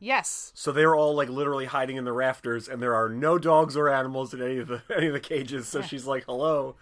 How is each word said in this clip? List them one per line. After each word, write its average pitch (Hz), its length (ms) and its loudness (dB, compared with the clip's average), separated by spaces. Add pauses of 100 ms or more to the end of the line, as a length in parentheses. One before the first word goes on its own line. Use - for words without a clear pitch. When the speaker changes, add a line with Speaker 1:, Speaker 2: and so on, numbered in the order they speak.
Speaker 1:
Yes. 233 520 -2
Speaker 2:
So - 200 -4
they're 156 220 6
all, 151 200 4
like, 143 140 0
literally 139 360 -2
hiding 131 300 -2
in 131 80 -6
the 123 80 -4
rafters, 123 560 -2
and 120 160 -6
there 123 100 2
are 113 140 2
no 139 300 2
dogs 156 400 4
or 147 100 2
animals 131 460 0
in 127 80 -8
any 127 160 -2
of 117 100 -6
the, 120 220 -8
<laughs> 220 80 -2
any 160 100 2
of 151 60 0
the 139 80 -4
cages. 135 480 -6
So 151 100 -4
Speaker 1:
Yeah. 135 60 -6
Speaker 2:
she's 139 200 -10
like, 135 200 -2
"Hello, 135 560 0